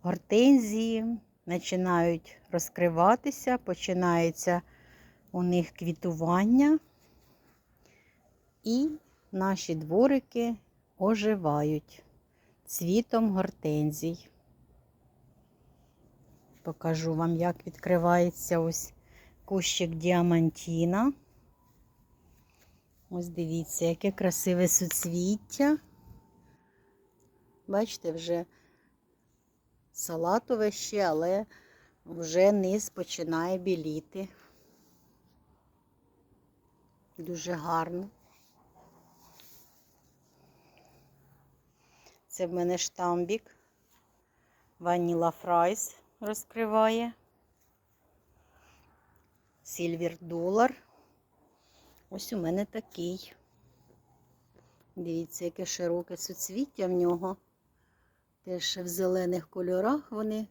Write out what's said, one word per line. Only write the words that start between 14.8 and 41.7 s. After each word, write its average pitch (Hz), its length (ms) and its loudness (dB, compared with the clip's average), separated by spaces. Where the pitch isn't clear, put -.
Покажу 160 520 -2
вам, 165 220 0
як 170 320 -2
відкривається 175 920 2
ось 165 340 -4
кущик 175 500 -2
діамантіна. 170 1160 2
Ось 175 180 -6
дивіться, 165 580 -4
яке 170 260 2
красиве 180 560 2
суцвіття. 190 1080 2
Бачите, 196 440 -4
вже 170 340 -4
салатове 208 800 0
ще, - 280 -6
але 180 460 0
вже 170 460 4
низ 202 380 0
починає 170 680 -4
біліти. 175 720 -6
Дуже 175 360 -8
гарно. 170 560 -4